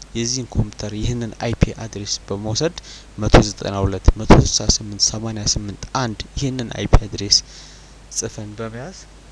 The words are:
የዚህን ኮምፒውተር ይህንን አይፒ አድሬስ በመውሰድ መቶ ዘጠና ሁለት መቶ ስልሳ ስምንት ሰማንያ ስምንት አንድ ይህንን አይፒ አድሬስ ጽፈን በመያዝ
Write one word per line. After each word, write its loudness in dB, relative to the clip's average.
የዚህን -4
ኮምፒውተር -4
ይህንን -4
አይፒ -2
አድሬስ -8
በመውሰድ -4
መቶ 4
ዘጠና -4
ሁለት 0
መቶ 4
ስልሳ 4
ስምንት -4
ሰማንያ -4
ስምንት -4
አንድ -2
ይህንን -4
አይፒ 4
አድሬስ -2
ጽፈን -8
በመያዝ -10